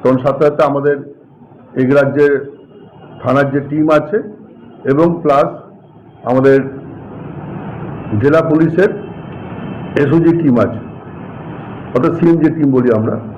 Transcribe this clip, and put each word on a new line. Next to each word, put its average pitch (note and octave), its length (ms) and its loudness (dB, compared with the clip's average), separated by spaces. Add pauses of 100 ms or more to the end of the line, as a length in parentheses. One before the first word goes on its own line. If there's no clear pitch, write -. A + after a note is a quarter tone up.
তখন B2+ 140 2
সাথে C#3 260 0
সাথে D3 200 2
আমাদের C#3+ 320 0 (760)
এই C3 120 0
রাজ্যের C#3 640 2 (720)
থানার C3+ 280 2
যে C#3 100 0
টিম D3+ 300 0
আছে D#3 320 2 (600)
এবং D#3 380 2
প্লাস D3 240 4 (800)
আমাদের C3 360 4 (1600)
জেলা D3 280 4
পুলিশের D#3+ 420 2 (1040)
এসওজি D#3+ 460 2
টিম B2+ 160 4
আছে, - 220 0 (1120)
অর্থাৎ E3 200 0
সিএমজি E3 360 4
টিম D3 220 2
বলি B2 240 2
আমরা A2 220 -2 (200)